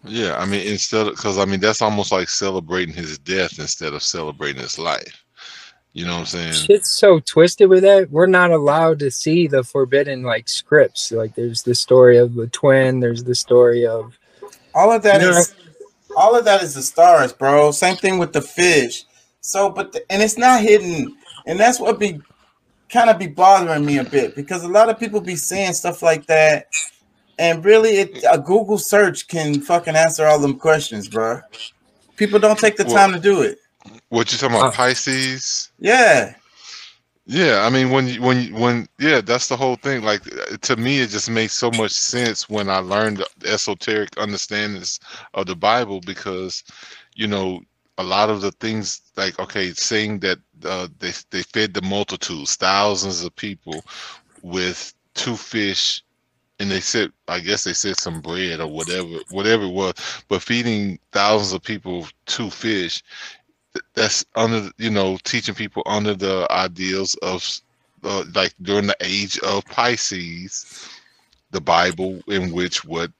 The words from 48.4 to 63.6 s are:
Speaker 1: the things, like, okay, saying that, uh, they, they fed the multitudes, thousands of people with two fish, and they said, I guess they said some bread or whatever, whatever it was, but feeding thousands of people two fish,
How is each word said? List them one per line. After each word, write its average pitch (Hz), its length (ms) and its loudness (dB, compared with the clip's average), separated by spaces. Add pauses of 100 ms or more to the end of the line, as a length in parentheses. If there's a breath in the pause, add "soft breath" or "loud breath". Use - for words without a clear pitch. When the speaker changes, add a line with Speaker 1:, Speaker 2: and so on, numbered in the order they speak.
Speaker 1:
the 196 120 -4
things, 110 480 -8 (160)
like, 95 220 -6
okay, 95 340 -6
saying 107 460 -4
that, 90 200 -4 (260)
uh, 90 220 -8 (120)
they, 90 120 -10 (200)
they 92 120 -8
fed 107 300 -4
the 98 80 -6
multitudes, 95 720 -6
thousands 95 680 -2
of 87 120 -12
people 85 480 -14 (580 loud breath)
with 90 520 -8 (220)
two 120 200 -6
fish, - 680 -4 (560)
and 101 120 -6
they 92 100 -2
said, 110 300 -4 (160)
I 87 140 -6
guess 98 240 -4
they 92 80 -6
said 95 240 -4
some 82 240 -8
bread 85 400 -8
or 80 60 -8
whatever, 82 400 -8 (220)
whatever 104 360 -2
it 90 80 -6
was, 92 200 -2 (360 loud breath)
but 95 140 -2
feeding 113 560 -4 (120)
thousands 101 420 0
of 92 100 -8
people 90 440 -10 (180)
two 110 240 -6
fish, 95 540 -6 (680 loud breath)